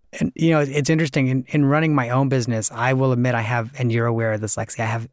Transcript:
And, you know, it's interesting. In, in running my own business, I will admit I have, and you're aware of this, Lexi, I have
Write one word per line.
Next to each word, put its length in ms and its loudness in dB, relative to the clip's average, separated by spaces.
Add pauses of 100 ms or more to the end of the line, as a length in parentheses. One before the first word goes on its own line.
(180)
And, 160 -2
you 180 2
know, 100 4
it's 280 -2
interesting. 380 2
In, 220 0
in 160 2
running 280 2
my 160 0
own 200 2
business, 420 -2
I 220 0
will 180 2
admit 240 0
I 60 -2
have, 360 -4
and 140 0
you're 140 0
aware 260 0
of 80 -2
this, 160 -4
Lexi, 240 -8
I 60 -2
have 280 -6